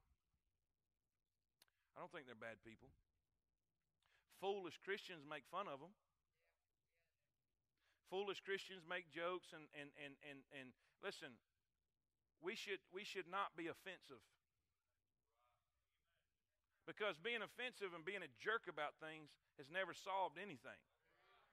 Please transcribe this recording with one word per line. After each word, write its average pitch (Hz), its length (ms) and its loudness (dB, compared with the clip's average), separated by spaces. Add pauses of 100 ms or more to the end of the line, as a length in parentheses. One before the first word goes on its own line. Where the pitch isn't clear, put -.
(2000)
I - 20 -6
don't 175 140 -6
think 156 120 -4
they're 120 120 -8
bad 110 260 -4
people. 113 260 -10 (1500)
Foolish 190 460 2
Christians 180 400 0
make 151 240 -4
fun 190 180 0
of 139 140 -2
them. 175 100 -10 (2250)
Foolish 190 320 4
Christians 185 460 0
make 180 240 0
jokes 170 400 2
and, 156 240 -10
and, 143 240 -4
and, 143 240 -6
and, 143 160 -8 (160)
and 131 120 -6 (360)
listen, 165 320 -4 (1040)
we 185 160 2
should, 196 240 2 (140)
we 196 100 -2
should 185 240 -2
not 190 320 2
be 170 80 0
offensive. 151 560 -6 (2750)
Because 170 320 4
being 220 240 2
offensive 202 480 0
and 165 160 -4
being 190 160 0
a 151 160 -6
jerk 214 320 4
about 147 320 2
things 156 240 -6 (320)
has 139 80 -8
never 175 240 4
solved 180 480 2
anything. 131 400 -6 (720)